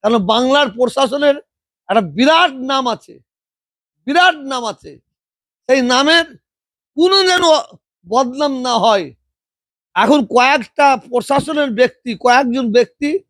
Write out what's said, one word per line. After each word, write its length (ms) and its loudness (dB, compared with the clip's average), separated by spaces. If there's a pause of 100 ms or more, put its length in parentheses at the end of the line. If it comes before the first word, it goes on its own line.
কারণ 160 0
বাংলার 520 0
প্রশাসনের 640 -2 (520)
একটা 120 2
বিরাট 500 0
নাম 360 -6
আছে, 340 -10 (840)
বিরাট 280 2
নাম 300 -8
আছে, 340 -12 (720)
সেই 120 4
নামের 420 2 (720)
কোনো 260 2
যেন 200 0 (640)
বদনাম 520 -2
না 140 -4
হয়। 400 0 (800)
এখন 320 2
কয়েকটা 720 0
প্রশাসনের 760 -4
ব্যক্তি, 500 -2
কয়েকজন 520 0
ব্যক্তি 460 -2 (120)